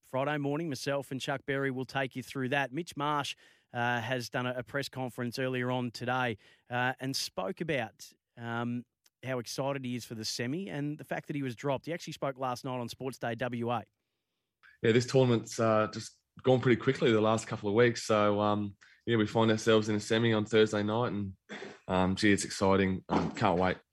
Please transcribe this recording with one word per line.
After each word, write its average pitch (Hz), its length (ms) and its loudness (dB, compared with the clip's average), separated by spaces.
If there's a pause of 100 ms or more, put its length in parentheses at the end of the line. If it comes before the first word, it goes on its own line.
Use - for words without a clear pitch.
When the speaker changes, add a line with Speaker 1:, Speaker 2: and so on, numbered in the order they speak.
(100)
Speaker 1:
Friday 139 280 -2
morning, 147 300 -4
myself 139 420 -6
and 131 100 -8
Chuck 139 240 -6
Berry 139 280 -2
will 127 120 -4
take 135 320 -4
you 127 60 -8
through 127 280 -6
that. 135 220 -2
Mitch 165 240 -8
Marsh, 147 380 -2 (400)
uh, 120 260 0
has 120 280 -4
done 123 180 -4
a, 123 120 -4
a 123 40 -8
press 139 260 -6
conference 127 520 -6
earlier 127 320 -2
on 123 180 -2
today, 123 480 -2 (320)
uh, 123 300 0
and 131 160 -6
spoke - 440 -6
about, 135 460 -6 (340)
um, 120 440 -4 (400)
how 127 160 -4
excited 135 440 -4
he 123 120 -6
is 113 80 -8
for 123 100 -12
the 110 100 -8
semi 139 440 -4
and 147 300 -6
the - 60 -14
fact - 220 -8
that 156 80 -8
he 143 80 -4
was 123 140 -6
dropped. 139 300 -4
He 151 60 -6
actually 165 200 -10
spoke 135 260 -6
last 127 260 -4
night 127 140 -6
on 120 100 -6
Sports 127 300 -10
Day 117 160 -4
W 117 380 -4
A. 113 100 -2 (1000)
Speaker 2:
Yeah, 117 100 6
this 120 140 4
tournament's, 123 520 4
uh, 110 340 4
just - 200 -12 (300)
gone 127 180 6
pretty 117 200 4
quickly 135 320 2
the 107 80 6
last 110 260 2
couple 104 220 -4
of 101 60 0
weeks. 117 320 4
So, 104 340 4
um, 104 340 0 (320)
yeah, 117 100 2
we 107 100 4
find 113 240 4
ourselves 110 380 4
in 107 80 2
a 104 40 0
semi 113 320 2
on 107 140 2
Thursday 107 360 4
night, 107 300 0
and, 101 200 -6 (560)
um, 92 260 2
gee, 104 180 4
it's 95 120 2
exciting. 95 640 2
Um, 87 240 0
can't 95 260 2
wait. 92 180 2 (160)